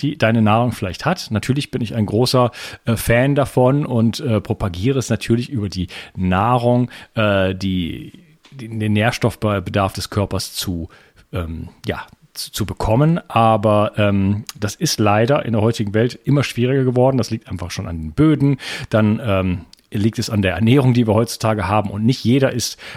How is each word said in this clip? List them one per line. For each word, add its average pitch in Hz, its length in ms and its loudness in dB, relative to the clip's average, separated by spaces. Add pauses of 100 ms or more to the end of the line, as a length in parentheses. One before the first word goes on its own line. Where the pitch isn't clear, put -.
die 139 160 -2
deine 113 240 2
Nahrung 110 320 4
vielleicht 95 320 -8
hat. - 260 -4
Natürlich 127 400 -2
bin 123 120 -4
ich 104 120 -6
ein 110 120 0
großer, 123 440 2 (360)
äh, 117 100 2
Fan 123 380 2
davon 139 500 2
und, 117 360 0
äh, 113 200 0
propagiere 104 580 -2
es - 120 -4
natürlich 117 400 -2
über 104 180 -4
die 90 200 -4 (280)
Nahrung, 117 760 2 (240)
äh, 98 400 2
die, 92 580 -4 (380)
die, 131 180 -16
den 107 260 -2
Nährstoffbedarf 101 960 0
des - 160 -8
Körpers - 460 -4
zu, 85 340 -6 (440)
ähm, 82 360 -6 (180)
ja, - 200 -6 (260)
zu, - 200 -14
zu - 120 -4
bekommen. 143 640 2
Aber, 110 720 4
ähm, 101 460 2 (140)
das 101 180 -6
ist - 220 -2
leider 113 460 2
in 113 80 -4
der 113 80 2
heutigen 104 320 0
Welt 113 320 0
immer 139 180 2
schwieriger 127 420 0
geworden. 127 340 2
Das 107 120 -2
liegt 113 180 -8
einfach 87 220 -10
schon - 160 -8
an 85 140 -8
den 78 120 -8
Böden. 143 440 2 (320)
Dann, 107 340 2
ähm, 95 380 0 (320)
liegt 110 280 0
es 104 100 -6
an 107 100 0
der 92 140 2
Ernährung, 123 400 4
die 120 140 2
wir 101 60 2
heutzutage 110 520 0
haben. 104 240 0
Und 104 140 -4
nicht 131 180 0
jeder 127 300 2
ist - 260 -6 (180)